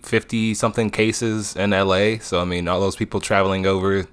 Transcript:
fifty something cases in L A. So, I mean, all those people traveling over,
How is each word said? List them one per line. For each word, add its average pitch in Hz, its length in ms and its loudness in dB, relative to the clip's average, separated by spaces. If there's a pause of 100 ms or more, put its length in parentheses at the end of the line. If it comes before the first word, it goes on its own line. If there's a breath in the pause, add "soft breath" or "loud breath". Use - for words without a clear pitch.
fifty 113 500 0
something 113 340 0
cases 110 680 0
in 101 160 0
L 95 200 4
A. 107 280 2
So, 90 200 -2
I 90 40 0
mean, 87 240 -4
all 90 120 0
those 98 140 0
people - 240 -4
traveling 95 480 0
over, 95 460 0